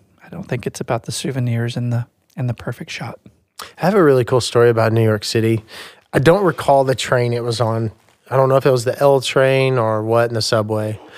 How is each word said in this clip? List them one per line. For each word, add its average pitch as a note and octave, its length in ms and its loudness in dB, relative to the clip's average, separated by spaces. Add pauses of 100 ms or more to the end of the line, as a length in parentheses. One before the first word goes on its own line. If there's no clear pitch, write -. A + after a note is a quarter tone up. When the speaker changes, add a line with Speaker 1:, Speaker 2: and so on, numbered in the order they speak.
(240)
Speaker 1:
I - 60 -20
don't - 160 -14
think A#2+ 200 -6
it's - 160 -10
about A#2 220 -6
the - 80 -12
souvenirs A#2+ 680 -4
and A#2+ 160 -4
the, A#2+ 140 -4 (280)
and B2+ 140 -6
the A#2+ 60 -4
perfect - 360 -12
shot. - 280 -14 (420)
Speaker 2:
I - 40 -16 (200)
have F#3 80 2
a G3+ 100 4
really C3+ 220 6
cool B2+ 160 0
story A#2+ 280 2
about A2+ 240 2
New A2+ 100 4
York G#2+ 200 0
City. A2 400 0 (500)
I C#3+ 60 2
don't E3+ 240 4
recall C#3+ 420 2
the C3 100 0
train A#2+ 380 0
it A#2+ 100 -4
was A#2 180 -4
on. A2+ 300 -2 (400)
I B2+ 40 -2
don't C3 140 4
know C3+ 80 2
if C3 80 0
it C#3 60 4
was B2+ 120 0
the A#2+ 160 -4
L C#3 220 4
train C3+ 560 2
or A2 260 0
what A#2 260 0
in A#2 40 -10
the A2 80 -2
subway, G#2+ 580 -2 (180)